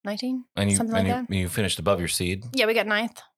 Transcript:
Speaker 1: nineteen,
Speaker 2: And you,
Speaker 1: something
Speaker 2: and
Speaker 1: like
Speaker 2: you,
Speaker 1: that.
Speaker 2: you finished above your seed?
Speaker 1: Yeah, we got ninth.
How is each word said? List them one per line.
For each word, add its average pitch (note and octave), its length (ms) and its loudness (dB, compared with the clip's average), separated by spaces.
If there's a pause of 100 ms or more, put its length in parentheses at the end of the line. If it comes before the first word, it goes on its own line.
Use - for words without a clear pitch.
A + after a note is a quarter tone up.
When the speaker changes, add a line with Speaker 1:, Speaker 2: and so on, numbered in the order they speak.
Speaker 1:
nineteen, B3 400 -4 (100)
Speaker 2:
And G3+ 140 2
you, G3+ 80 4
Speaker 1:
something A3+ 180 0
Speaker 2:
and - 120 2
Speaker 1:
like F#2+ 100 2
Speaker 2:
you, B3 100 -4
Speaker 1:
that. F#2+ 140 -2
Speaker 2:
you F2+ 80 0
finished G2 300 -2
above F2+ 200 2
your F2 80 -2
seed? F#2 460 -2
Speaker 1:
Yeah, A#3 140 2
we A3 60 2
got G#3+ 140 2
ninth. G#3+ 340 -2 (160)